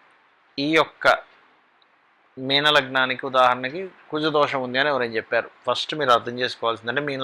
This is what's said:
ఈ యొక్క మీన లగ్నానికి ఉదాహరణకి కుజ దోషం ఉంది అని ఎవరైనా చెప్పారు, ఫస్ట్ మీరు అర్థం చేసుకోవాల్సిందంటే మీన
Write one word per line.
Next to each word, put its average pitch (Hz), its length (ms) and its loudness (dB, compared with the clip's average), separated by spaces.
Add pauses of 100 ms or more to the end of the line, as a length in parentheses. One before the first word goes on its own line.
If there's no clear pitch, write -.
(580)
ఈ 143 120 -2
యొక్క 156 340 0 (1300)
మీన 139 340 0
లగ్నానికి 131 580 2
ఉదాహరణకి 127 520 2 (300)
కుజ 151 160 -2 (100)
దోషం 143 300 2
ఉంది 123 140 -4
అని 147 100 2
ఎవరైనా 123 280 -2
చెప్పారు, 113 300 -2 (180)
ఫస్ట్ - 340 -2
మీరు 131 160 4
అర్థం 120 260 -2
చేసుకోవాల్సిందంటే 117 640 -4
మీన 135 180 -8